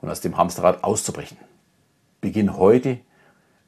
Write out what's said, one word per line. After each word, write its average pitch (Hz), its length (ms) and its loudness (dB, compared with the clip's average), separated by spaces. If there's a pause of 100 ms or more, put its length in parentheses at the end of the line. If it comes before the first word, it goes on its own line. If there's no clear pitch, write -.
und 82 80 -10
aus 80 120 -8
dem 85 160 -6
Hamsterrad 90 460 0
auszubrechen. - 540 -6 (840)
Beginn 98 340 -2
heute, 123 440 4 (680)